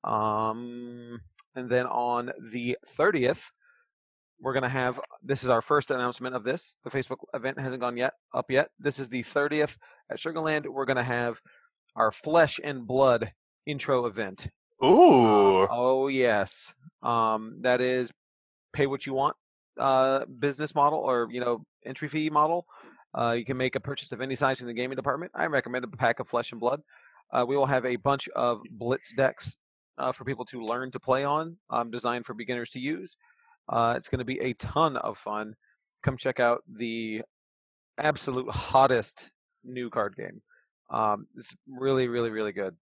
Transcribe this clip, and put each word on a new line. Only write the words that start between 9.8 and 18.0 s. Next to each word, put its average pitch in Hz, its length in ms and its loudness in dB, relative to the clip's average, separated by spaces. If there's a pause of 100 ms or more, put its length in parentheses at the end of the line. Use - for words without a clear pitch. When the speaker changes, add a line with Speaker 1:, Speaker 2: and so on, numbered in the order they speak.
Speaker 1:
at - 80 -10
Sugar 160 200 -6
Land. 156 280 -2
We're 135 180 -4
gonna 127 180 0
have 120 380 -2 (540)
our 113 160 2
Flesh 156 520 2
and 135 240 -6
Blood 127 440 4 (340)
intro 135 400 -2
event. 98 440 -6 (340)
Speaker 2:
Ooh. 117 800 10
Speaker 1:
Uh, 98 80 4
oh, 131 360 2
yes. 120 680 0 (260)
Um, 113 600 0
that 123 200 2
is 127 300 0 (640)